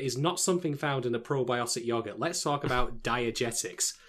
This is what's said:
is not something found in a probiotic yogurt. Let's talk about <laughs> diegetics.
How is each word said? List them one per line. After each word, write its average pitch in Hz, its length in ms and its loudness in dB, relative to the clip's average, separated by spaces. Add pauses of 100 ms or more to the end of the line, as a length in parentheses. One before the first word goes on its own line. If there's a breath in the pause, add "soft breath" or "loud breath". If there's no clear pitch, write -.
is 123 120 -2
not 156 220 2
something 175 380 2
found 139 280 0
in 117 120 2
a - 20 2
probiotic 120 680 0
yogurt. 110 360 -2
Let's 170 200 -2
talk 143 220 0
about 123 400 2
<laughs> - 0 -
diegetics. 117 920 -2 (140 loud breath)